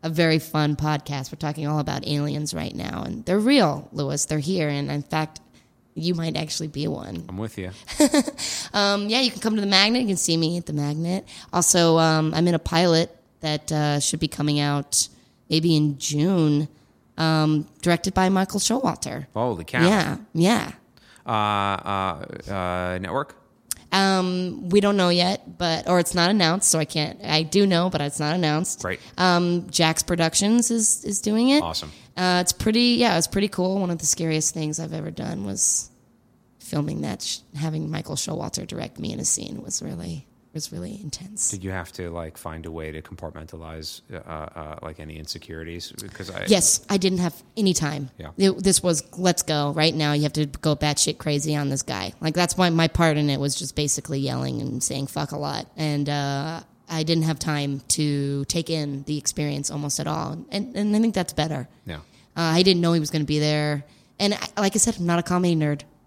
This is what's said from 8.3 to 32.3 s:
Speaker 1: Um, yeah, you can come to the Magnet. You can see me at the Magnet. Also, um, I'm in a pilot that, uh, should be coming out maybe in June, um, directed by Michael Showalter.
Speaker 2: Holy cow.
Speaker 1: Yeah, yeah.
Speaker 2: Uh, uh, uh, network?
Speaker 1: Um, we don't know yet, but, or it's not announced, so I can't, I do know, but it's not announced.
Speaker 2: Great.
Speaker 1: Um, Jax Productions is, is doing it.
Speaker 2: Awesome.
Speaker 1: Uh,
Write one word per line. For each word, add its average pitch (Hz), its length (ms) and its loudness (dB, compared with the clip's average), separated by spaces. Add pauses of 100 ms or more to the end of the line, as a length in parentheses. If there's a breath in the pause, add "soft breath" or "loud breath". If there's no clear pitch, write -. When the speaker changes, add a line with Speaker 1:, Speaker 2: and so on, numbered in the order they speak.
Speaker 1:
Um, 202 340 2
yeah, 233 140 2
you 247 80 2
can - 100 -12
come 220 140 0
to 214 80 0
the 202 40 0
Magnet. 202 360 4
You 226 60 -2
can 190 100 2
see 165 180 2
me 165 220 0
at 170 80 -8
the 151 80 -6
Magnet. 156 520 -2 (280 loud breath)
Also, 170 420 6
um, 160 380 4
I'm 165 140 4
in 175 60 4
a 160 40 2
pilot 170 520 2 (300)
that, 151 320 -4
uh, 147 260 2
should 151 220 -2
be 156 80 0
coming 147 320 0
out 143 480 0 (400 soft breath)
maybe 160 260 4
in 151 240 4
June, 151 720 2 (480 soft breath)
um, 156 500 2 (140)
directed 175 320 2
by 185 160 4
Michael 190 320 2
Showalter. 180 720 -2
Speaker 2:
Holy 110 320 -2
cow. 123 220 0
Speaker 1:
Yeah, 202 300 2 (180)
yeah. 185 380 4 (540 soft breath)
Speaker 2:
Uh, - 40 -6
uh, 101 1200 -2
uh, 90 480 -2
network? 95 360 -4 (540 loud breath)
Speaker 1:
Um, 185 800 0
we 202 120 8
don't 202 160 4
know 185 120 4
yet, 175 500 0
but, 165 300 -2
or 180 100 6
it's 175 160 0
not 175 160 4
announced, 185 400 4
so 160 80 4
I 156 60 2
can't, - 400 -4
I 156 180 2
do 190 240 4
know, 180 220 4
but 165 140 -2
it's 143 180 -4
not 151 140 0
announced. 165 480 0
Speaker 2:
Great. 92 180 -4 (160 loud breath)
Speaker 1:
Um, 175 540 2
Jax 160 320 2
Productions 196 680 2
is, 226 340 0
is 208 180 -4
doing 220 280 2
it. 294 120 6
Speaker 2:
Awesome. 82 280 -6 (260 loud breath)
Speaker 1:
Uh, 180 260 2